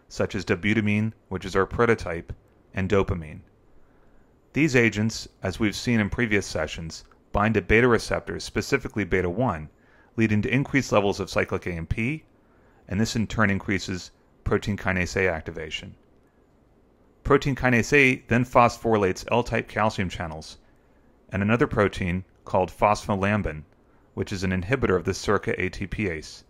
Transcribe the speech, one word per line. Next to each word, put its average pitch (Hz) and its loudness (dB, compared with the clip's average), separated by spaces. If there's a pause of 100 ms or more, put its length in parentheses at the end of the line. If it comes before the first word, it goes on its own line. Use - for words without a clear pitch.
such - -4
as 98 -6
dobutamine, 104 0 (160)
which 92 -6
is 95 -6
our 95 4
prototype, 107 0 (400)
and 95 -2
dopamine. 92 0 (1120)
These 135 2
agents, 110 2 (140)
as 95 -4
we've 104 2
seen 117 0
in 101 0
previous 104 0
sessions, 80 -8 (280)
bind 107 2
to 104 2
beta 110 6
receptors, 90 0
specifically - -2
beta 90 0
one, 87 -4 (480)
leading 107 4
to - 0
increased 135 0
levels 101 2
of 90 -6
cyclic 95 -4
A 92 -4
M 82 -6
P, 135 -4 (640)
and 90 -2
this 113 0
in 110 0
turn 107 0
increases 95 -6 (320)
protein 104 -2
kinase 92 -2
A 95 2
activation. 80 -8 (1300)
Protein 139 2
kinase 123 2
A 135 4
then 120 2
phosphorylates 113 2
L-type 113 0
calcium 104 -2
channels 80 -10 (720)
and 98 -2
another 120 2
protein 95 0 (200)
called 92 0
phospholambin, 101 0 (500)
which - -6
is 95 -4
an 92 0
inhibitor 95 2
of 85 -2
the 98 0
circa 101 -2
A 92 -2
T - -8
P 104 -4
ase. 80 -10